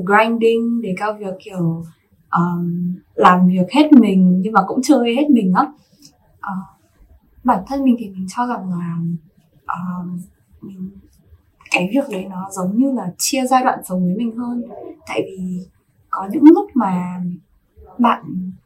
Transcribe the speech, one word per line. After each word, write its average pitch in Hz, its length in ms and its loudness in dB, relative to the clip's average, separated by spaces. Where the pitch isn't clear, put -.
grinding, 226 760 2
đề 185 160 -4
cao 208 220 -4
việc 190 140 -8
kiểu, 165 420 -4
ờm, 175 640 -2
làm 185 320 6
việc 180 240 2
hết 302 220 6
mình 190 480 8
nhưng 220 120 -2
mà 196 140 4
cũng - 160 -2
chơi 240 320 4
hết 294 140 2
mình 208 260 4
á. 269 160 0
Ờ, 202 140 -8
bản 226 240 0
thân 277 160 -4
mình 247 160 4
thì 202 100 -10
mình 190 160 -10
cho 247 120 -2
rằng 196 220 -6
là, 170 280 -6
ờm, 180 560 -8
mình, 190 280 -14
cái 180 220 -2
việc 269 180 0
đấy 190 180 -6
nó 185 220 -10
giống 190 260 -4
như 269 140 2
là 185 260 -6
chia 262 280 -2
giai 254 180 2
đoạn - 220 0
sống 185 200 -2
với 180 100 0
mình 226 200 -4
hơn. 240 280 -6
Tại - 180 -4
vì 185 400 -8
có 196 220 -6
những 285 120 0
lúc 370 300 4
mà 180 480 -2
bạn 233 260 0